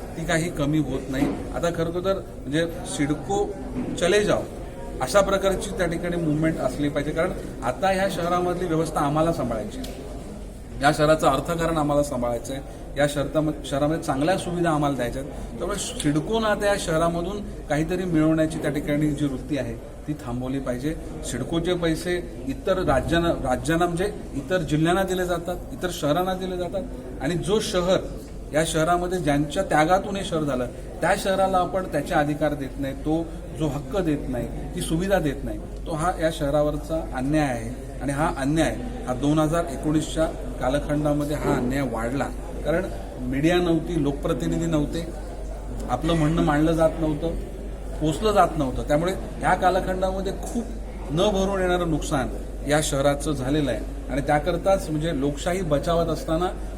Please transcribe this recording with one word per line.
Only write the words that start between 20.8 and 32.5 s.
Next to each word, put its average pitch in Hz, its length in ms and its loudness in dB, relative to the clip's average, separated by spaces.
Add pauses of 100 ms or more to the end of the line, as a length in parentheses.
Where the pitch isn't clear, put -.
सिडकोचे 165 420 -2
पैसे 170 420 0 (320)
इतर 180 360 0
राज्यांना, 160 460 2
राज्यांना 131 560 2
म्हणजे 175 260 0 (240)
इतर 185 220 0
जिल्ह्यांना 165 460 4
दिले 180 220 0
जातात, 175 300 -2 (180)
इतर - 180 -2
शहरांना 180 420 2
दिले 185 240 -4
जातात 175 260 -2 (380)
आणि 165 140 0
जो 175 240 2
शहर 180 400 2 (540)
या 156 140 4
शहरामध्ये 175 520 2
ज्यांच्या 151 440 2
त्यागातून 185 520 4
हे 196 100 -4
शहर 160 180 -2
झालं, 127 220 0 (360)
त्या 180 220 4
शहराला 190 340 4
आपण 185 260 0
त्याचे 185 300 -2
अधिकार 147 400 2